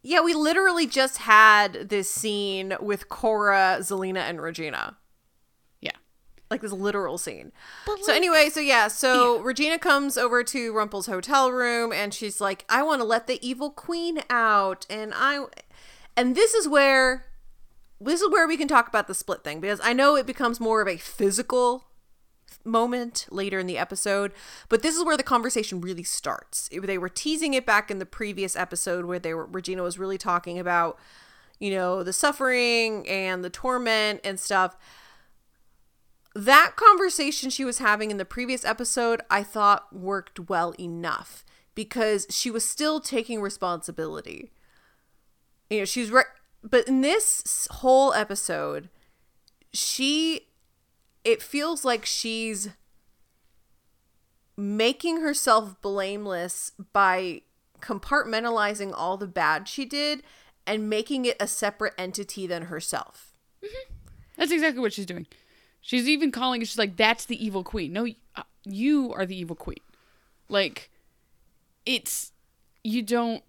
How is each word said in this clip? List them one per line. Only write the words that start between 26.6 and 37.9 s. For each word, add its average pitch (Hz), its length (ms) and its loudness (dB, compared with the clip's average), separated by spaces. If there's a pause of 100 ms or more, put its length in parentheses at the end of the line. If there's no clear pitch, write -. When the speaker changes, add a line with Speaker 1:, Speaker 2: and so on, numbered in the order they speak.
Speaker 1:
It, - 160 -10
they 190 120 -2
were 180 100 -6
teasing 302 460 -2
it 254 120 0
back 214 240 2
in 196 80 -4
the 185 80 -8
previous 196 480 -6
episode 175 500 -4
where 180 140 -4
they 165 160 -6
were, 165 120 -8
Regina 185 360 -6
was 175 160 -6
really 190 200 -6
talking 175 420 -4
about, 175 360 0 (640)
you 202 140 -4
know, 185 320 -2
the 185 80 -4
suffering 240 960 0
and 185 340 -4
the 180 80 -6
torment 220 720 -2
and 196 160 -6
stuff. 185 380 0 (1600)
That 269 420 6
conversation 349 720 4
she 269 140 -4
was 247 140 -4
having 214 320 0